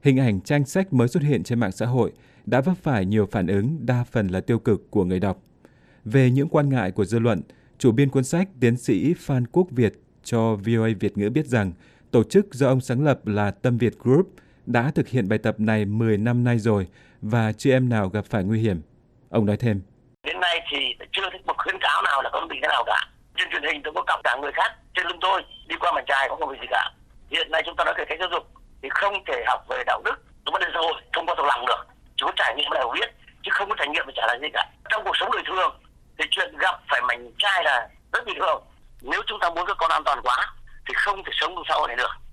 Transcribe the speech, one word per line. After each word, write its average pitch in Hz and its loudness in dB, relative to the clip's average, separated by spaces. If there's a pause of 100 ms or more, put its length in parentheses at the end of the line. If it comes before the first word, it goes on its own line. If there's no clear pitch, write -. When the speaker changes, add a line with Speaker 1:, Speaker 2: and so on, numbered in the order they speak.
Speaker 1:
Hình 135 6
ảnh 110 4
trang 147 2
sách 190 -2
mới 123 6
xuất 156 0
hiện 139 2
trên 120 -2
mạng 98 0
xã 107 -4
hội 120 0 (340)
đã 120 2
vấp 175 0
phải 110 2
nhiều 101 2
phản 101 2
ứng, 117 0
đa 123 2
phần 104 0
là 92 0
tiêu 117 0
cực 110 0
của 101 2
người 92 0
đọc. 95 0 (680)
Về 127 6
những 139 2
quan 147 2
ngại 117 0
của 101 0
dư 104 0
luận, 113 2 (360)
chủ 120 6
biên 139 4
cuốn 131 2
sách, 180 0 (120)
tiến 120 4
sĩ 120 2
Phan 127 -2
Quốc 175 2
Việt 117 2 (300)
cho 113 2
V 101 -4 (100)
O 110 2
A 113 2 (100)
Việt 101 0
ngữ 101 2
biết 147 0
rằng 107 2 (380)
tổ 117 6
chức 208 2
do 131 2
ông 131 4
sáng 131 -2
lập 143 2
là 104 2
Tâm 120 0
Việt 113 2
Group 139 4 (400)
đã 120 2
thực 143 0
hiện 117 0
bài 107 2
tập 107 -2
này 107 2
mười 107 2
năm 120 2
nay 120 2
rồi 104 2 (340)
và 107 0
chưa 131 2
em 131 4
nào 107 2
gặp 104 -4
phải 101 -2
nguy 107 0
hiểm. 98 0 (480)
Ông 110 2
nói 104 2
thêm. 107 0 (460)
Speaker 2:
Đến 165 -6
nay 175 0 (140)
thì 147 -4 (340)
chưa 190 -4
thấy 185 -16
một - -2
khuyến 190 -2
cáo 180 2
nào 139 2
là 123 -4
có 160 -4
bị - -8
thế 156 0
nào 131 0
cả. 107 0 (360)
Trên 180 -2
truyền 165 -6
hình 151 -4
tôi 151 -8
có 139 -4
cặp 165 -2
cả 123 0
người 143 -6
khác 160 -2 (240)
trên 180 -4
lưng 175 -8
tôi 190 0 (260)
đi 165 -6
qua 175 0
mảnh 147 -4
chai 139 2
không - -6
có 156 -2
bị 135 -10
gì 127 -12
cả. - 0 (460)
Hiện 160 -2
nay 160 0
chúng 170 -10
ta 170 0
nói 165 0
về 151 -4
cách 160 -6
giáo 180 -4
dục 170 -4 (380)
thì 135 -10
không 202 0 (140)
thể 135 -4
học 127 -2 (100)
về 127 -4
đạo 123 -2
đức, 240 -4 (360)
vấn 190 -2
đề 175 -2
xã 170 -2
hội 165 -4 (160)
không 170 -4
có 175 -2
thuộc 147 0
lòng 123 0
được. 120 -2 (340)
Chỉ - -4
có 165 -2
trải 123 0
nghiệm - -4
là 143 0
hiểu 123 -2
biết, - -2 (340)
chứ - -6
không 196 -2
có 214 -4
trải 143 -2
nghiệm 151 -4
thì 139 -16
chả - -2
là 233 0
gì 151 -6
cả. - -4 (260)
Trong 214 -2
cuộc 190 -4
sống 185 -4
đời 190 -4
thường - -2 (460)
thì 160 -2
chuyện 180 -4 (140)
gặp 185 0 (160)
phải 131 0
mảnh 120 -2 (160)
chai 190 0
là 123 0 (240)
rất 233 0
bình 190 -8
thường. 156 0 (420)
Nếu 151 -4
chúng 214 -8
ta 175 0
muốn 175 -4
các 196 -4
con 165 0
an 151 0
toàn 147 0
quá 127 0 (480)
thì - -10 (120)
không 196 -2
thể - -10
sống 170 -2
trong 170 -10
xã 156 2
hội 147 0
này 120 -6
được. 123 -2 (200)